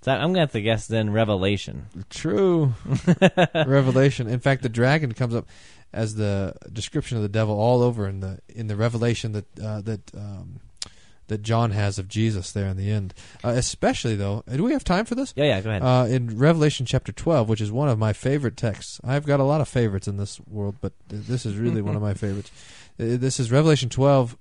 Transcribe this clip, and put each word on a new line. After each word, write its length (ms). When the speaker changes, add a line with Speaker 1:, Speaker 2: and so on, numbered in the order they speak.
Speaker 1:
So 100
I'm 180
gonna 100
have 120
to 100
guess 260
then 240
Revelation. 720
Speaker 2:
True. 640
Speaker 1:
<laughs> 360
Speaker 2:
Revelation. 720
In 120
fact, 220
the 60
dragon 440
comes 220
up 120
as 240
the 380
description 460
of 40
the 60
devil 280
all 260
over 260
in 120
the, 180
in 200
the 80
revelation 560
that, 280
uh, 220
that, 180
um, 440
that 160
John 300
has 260
of 100
Jesus 440
there 140
in 100
the 140
end. 220
Uh, 60
especially, 680
though, 260
do 120
we 80
have 120
time 200
for 120
this? 200
Speaker 1:
Yeah, 100
yeah, 140
go 100
ahead. 120
Speaker 2:
Uh, 260
in 300
Revelation 480
chapter 260
twelve, 360
which 120
is 100
one 180
of 120
my 120
favorite 440
texts. 480
I've 220
got 120
a 60
lot 160
of 80
favorites 400
in 80
this 240
world, 400
but 120
th-, 180
this 200
is 100
really 260
one 120
of 80
my 120
Speaker 1:
<laughs> 100
Speaker 2:
favorites. 260
Uh, 180
this 220
is 140
Revelation 360
twelve 520